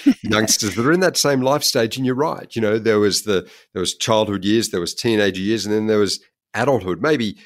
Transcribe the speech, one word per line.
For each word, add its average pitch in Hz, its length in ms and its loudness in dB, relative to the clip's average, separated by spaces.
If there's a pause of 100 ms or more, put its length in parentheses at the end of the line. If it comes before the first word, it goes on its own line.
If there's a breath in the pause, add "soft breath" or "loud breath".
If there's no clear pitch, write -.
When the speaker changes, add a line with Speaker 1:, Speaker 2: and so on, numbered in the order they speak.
Speaker 1:
<laughs> - 140 0
Speaker 2:
youngsters 104 520 0
that 117 100 0
are 147 60 4
in 175 80 2
that 175 180 0
same 139 240 2
life 139 220 0
stage. 113 340 0
And 131 80 -4
you're 127 100 0
right, 151 400 -4
you 113 60 -2
know, 107 160 2
there 107 220 2
was 104 240 2
the, 92 260 -2 (240 loud breath)
there 95 80 -4
was 85 140 -4
childhood 101 500 0
years, 107 240 2
there 95 100 -4
was 85 140 -6
teenager 101 480 0
years, 104 240 -2
and 107 80 -2
then 110 140 0
there 107 120 2
was 98 200 0 (360 soft breath)
adulthood. 104 460 -2
Maybe 123 440 -2